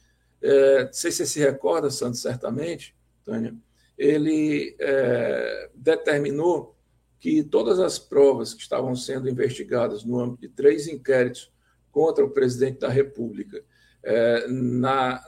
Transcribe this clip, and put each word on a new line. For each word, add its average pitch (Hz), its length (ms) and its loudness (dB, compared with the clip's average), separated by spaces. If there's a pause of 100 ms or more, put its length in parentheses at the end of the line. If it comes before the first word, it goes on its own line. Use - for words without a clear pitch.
(420)
É, 135 440 6
não - 80 -12
sei 170 180 -4
se - 60 -4
você 160 100 -2
se 156 120 -4
recorda, 147 520 0
Santos, 123 280 -4
certamente, 143 760 -6 (280)
Tânia, 113 320 -6 (400)
ele, 151 840 0
é, 123 960 -2
determinou 147 1000 0 (440)
que 156 240 0
todas 190 360 2
as 175 200 0
provas 135 520 4
que - 120 -18
estavam 127 320 -4
sendo 131 340 -6
investigadas 120 760 -2
no 120 160 -4
âmbito 123 220 -6
de 113 80 -16
três 147 380 2
inquéritos 131 640 -2 (400)
contra 143 340 2
o 131 60 -2
presidente 127 480 0
da - 100 -2
República, 117 720 -4 (380)
é, 117 460 2
na, 127 800 -2